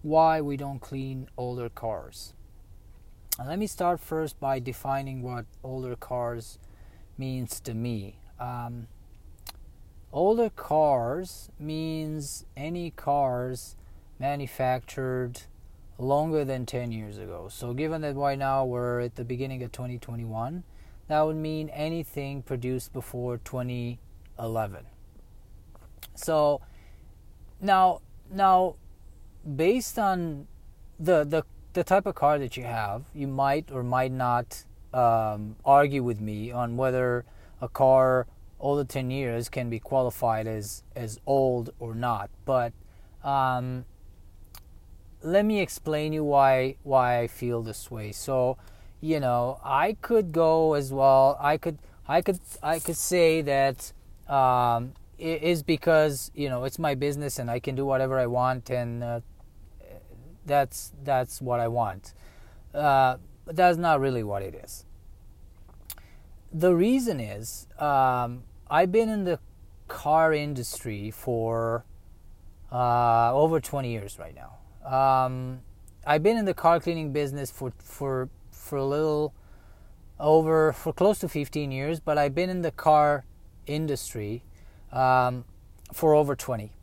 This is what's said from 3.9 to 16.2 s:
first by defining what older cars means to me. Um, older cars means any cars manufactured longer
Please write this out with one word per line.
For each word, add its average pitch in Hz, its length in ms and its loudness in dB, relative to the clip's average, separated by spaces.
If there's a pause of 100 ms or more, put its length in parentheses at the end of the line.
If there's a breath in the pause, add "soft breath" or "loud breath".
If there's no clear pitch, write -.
first 160 400 -6
by 135 200 -2
defining 135 600 -6
what 123 240 -8 (180)
older 127 320 -8
cars 120 640 -8 (600 soft breath)
means 131 420 -8
to 120 140 -10
me. 110 440 -6 (220)
Um, 120 480 -10 (1200)
older 214 380 0
cars 151 1040 -2 (100)
means 156 840 -8 (100)
any 165 360 -8
cars 127 840 -4 (420 soft breath)
manufactured 127 1200 -4 (560)
longer 147 480 0